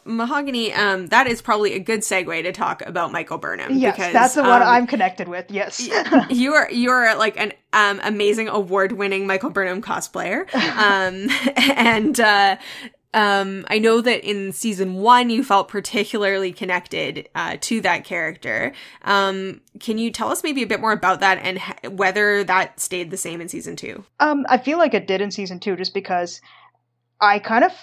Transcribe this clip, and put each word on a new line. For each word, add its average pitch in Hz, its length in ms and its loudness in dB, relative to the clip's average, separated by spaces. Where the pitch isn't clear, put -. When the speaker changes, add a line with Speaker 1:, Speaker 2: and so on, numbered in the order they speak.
Speaker 1:
Mahogany, 240 680 -4
um, 190 340 0
that 254 200 4
is 233 140 -4
probably 208 320 0
a 196 60 -6
good 214 220 -2
segue 165 420 -2
to 180 80 -4
talk 180 340 -4
about 170 260 -4
Michael 165 260 -6
Burnham. 87 400 -4
Speaker 2:
Yes, 240 180 2
Speaker 1:
because, 175 180 -4
Speaker 2:
that's 240 220 4
the 302 60 2
one 240 200 6
Speaker 1:
um, 226 60 6
Speaker 2:
I'm 247 200 4
connected 185 400 -2
with. 180 220 -10
Yes. 202 380 -6
Speaker 1:
y-, 339 400 4
<laughs> - 20 -10
you 254 240 2
are, 294 180 2
you 240 180 2
are, 240 260 4
like, 208 240 0
an, 208 140 -4
um, 202 300 4
amazing 208 460 2
award-winning 196 800 0
Michael 190 240 -2
Burnham 185 300 -2
cosplayer. 226 720 -6
Speaker 2:
<laughs> 302 280 -2
Speaker 1:
Um, 196 480 2
<laughs> 277 220 2
and, 226 420 2
uh, 202 380 4
um, 196 560 0
I 214 80 2
know 226 220 4
that 226 240 0
in 196 300 -4
season 190 420 -4
one 240 340 6
you 226 140 0
felt 196 240 2
particularly 196 880 -2
connected, 175 840 -6
uh, 165 260 -6
to 226 200 -2
that 180 240 0
character. 165 640 -6
Um, 196 560 0
can 220 160 -4
you 226 140 -2
tell 226 200 -4
us - 120 -4
maybe 277 200 -4
a 226 40 -4
bit 226 120 -2
more 220 140 0
about 185 260 0
that 190 240 4
and 185 140 -4
h-, - 340 -12
whether 202 540 2
that 185 340 0
stayed 175 320 -8
the 185 60 -8
same 170 240 -10
in 170 80 -12
season 170 260 -12
two? - 300 -14
Speaker 2:
Um, 285 280 0
I 254 80 6
feel 302 200 -2
like 302 160 2
it 196 140 -2
did 190 120 0
in 202 100 -4
season 185 300 -10
two 185 160 -4
just 185 180 -6
because 180 460 -4
I 208 200 4
kind 226 260 2
of, 370 180 0